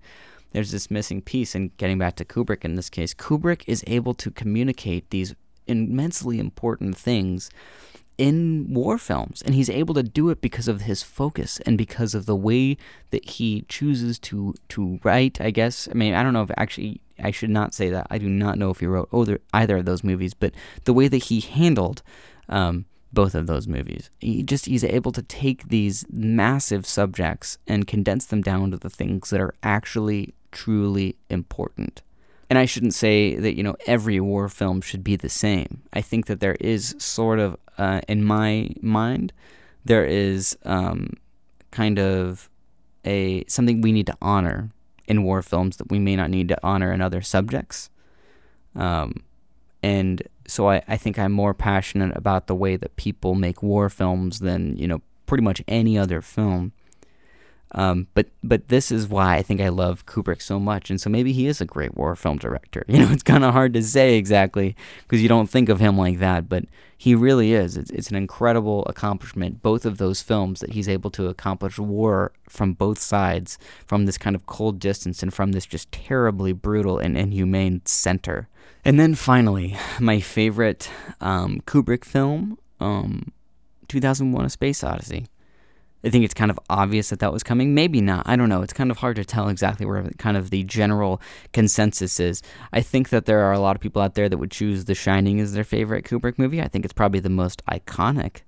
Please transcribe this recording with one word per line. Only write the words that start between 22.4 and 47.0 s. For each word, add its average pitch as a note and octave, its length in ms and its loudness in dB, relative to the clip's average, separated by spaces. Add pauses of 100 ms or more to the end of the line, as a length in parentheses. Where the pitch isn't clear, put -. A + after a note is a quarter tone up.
um, F2 360 0 (260)
both G2 220 2
of E2 140 -2
those D#2+ 200 -2
movies, G1+ 520 -6
he A#2 240 -2
just, C3+ 240 -2
he's B2+ 160 0
able B2 280 0
to B2 120 -8
take - 460 -4
these G#2 420 0
massive A2+ 760 0
subjects F#2 800 -2
and G2+ 220 0
condense G2 400 0
them G#2+ 140 0
down F#2+ 300 0
to F2+ 60 -6
the F#2+ 140 -10
things G2 400 -4
that F#2+ 100 2
are F2+ 220 -4
actually G#2+ 720 -2 (160)
truly G2+ 640 0 (160)
important. - 720 -8 (500)
And C3 60 6
I B2+ 60 6
shouldn't A#2 280 0
say G#2 420 4
that, F2+ 200 -2
you G2 80 -4
know, G2+ 120 -2 (120)
every G#2+ 320 2
war G2 280 0
film F#2+ 340 -2
should F#2 220 -10
be G2+ 120 2
the - 120 -6
same. - 540 -2 (100)
I G#2 100 -4
think - 260 -2
that G2+ 120 -4
there G2 200 0
is A2+ 400 -2
sort A2+ 400 0
of G2+ 180 0 (200)
uh, G2 300 0
in G#2 160 2
my G#2+ 460 2 (120)
mind, A2+ 520 -2 (520)
there A2 200 6
is, F#2+ 580 0
um, F2+ 500 -4 (580)
kind G#2+ 280 0
of F#2 500 -2 (540)
a, F#2+ 440 -2
something A#2+ 340 2
we A2 100 4
need G#2 160 2
to - 140 -6
honor G2+ 480 0 (380)
in G#2 160 2
war F#2+ 180 0
films F#2 360 -2
that - 140 -8
we G2+ 80 0
may G2 160 2
not F2 140 0
need F#2 180 0
to F2 160 0
honor F#2 300 0
in F#2 80 0